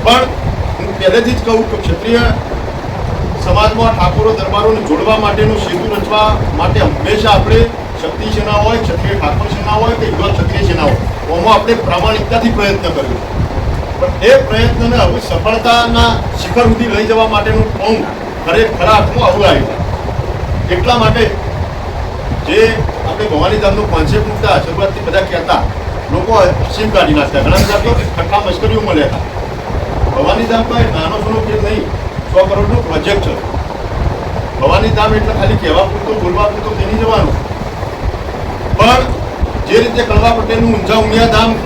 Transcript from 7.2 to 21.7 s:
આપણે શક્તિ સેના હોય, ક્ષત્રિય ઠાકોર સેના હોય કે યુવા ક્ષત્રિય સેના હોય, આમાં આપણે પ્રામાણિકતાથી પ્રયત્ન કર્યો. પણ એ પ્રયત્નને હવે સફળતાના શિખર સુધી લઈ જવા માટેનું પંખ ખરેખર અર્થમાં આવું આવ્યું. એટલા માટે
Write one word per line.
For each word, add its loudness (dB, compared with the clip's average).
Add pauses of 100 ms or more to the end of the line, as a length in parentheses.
આપણે 4 (460)
શક્તિ -4
સેના 0
હોય, 2
ક્ષત્રિય -2
ઠાકોર 0
સેના -2
હોય 2
કે -2
યુવા 0
ક્ષત્રિય 0
સેના 0
હોય, 0
આમાં 4
આપણે 4
પ્રામાણિકતાથી 0
પ્રયત્ન 0
કર્યો. -2 (800)
પણ -2
એ 2
પ્રયત્નને 0
હવે 0
સફળતાના 0 (200)
શિખર -4
સુધી 2
લઈ 0
જવા 0
માટેનું 0
પંખ 0 (400)
ખરેખર 2
અર્થમાં 2
આવું 2
આવ્યું. 2 (1040)
એટલા 2
માટે 2 (1160)